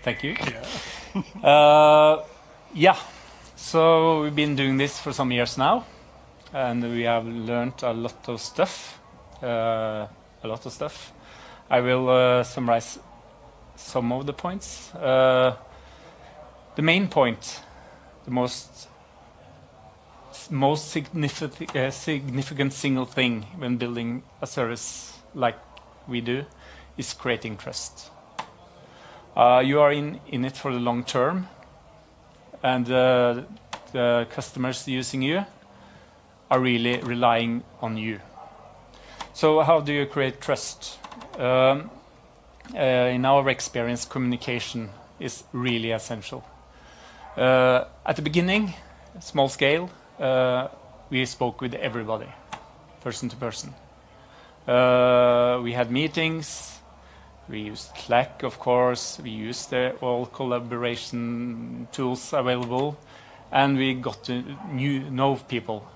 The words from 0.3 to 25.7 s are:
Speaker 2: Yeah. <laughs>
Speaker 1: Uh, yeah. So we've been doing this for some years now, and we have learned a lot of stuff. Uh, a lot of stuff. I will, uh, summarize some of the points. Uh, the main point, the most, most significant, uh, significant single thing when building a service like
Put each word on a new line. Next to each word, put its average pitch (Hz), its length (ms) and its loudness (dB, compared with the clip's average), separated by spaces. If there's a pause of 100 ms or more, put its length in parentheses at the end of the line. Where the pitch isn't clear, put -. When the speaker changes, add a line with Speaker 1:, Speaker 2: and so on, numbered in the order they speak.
Speaker 2:
Yeah. 117 340 -6 (500)
<laughs> - 280 -8
Speaker 1:
Uh, 151 800 10 (500)
yeah. 175 240 6 (580)
So 160 680 4
we've 151 120 -4
been 147 200 2
doing 135 220 2
this 139 220 -2
for 143 140 -6
some 127 180 -2
years 120 260 0
now, 175 280 2 (640)
and 120 320 -2
we 120 200 -4
have 117 220 2
learned 120 580 -4
a 120 100 -2
lot 117 340 -8
of 117 140 -8
stuff. - 580 -4 (420)
Uh, 113 680 -2 (360)
a - 40 -8
lot 110 180 -8
of 127 80 -12
stuff. - 400 -12 (560)
I 123 100 4
will, 127 300 2
uh, 127 340 6
summarize 120 560 -2 (760)
some 120 360 -4
of 131 140 -4
the 143 80 -6
points. - 600 -10
Uh, 131 600 4 (1200)
the 147 60 -2
main 170 260 4
point, - 540 0 (640)
the 131 60 -10
most, - 580 -4 (1600)
most 147 420 0
significant, 151 840 -6
uh, 135 160 0
significant 139 840 -4
single 131 320 -2
thing 120 400 -2 (140)
when 123 180 -4
building 120 460 -6 (180)
a 143 60 -8
service - 680 -6 (220)
like 120 220 -2 (500)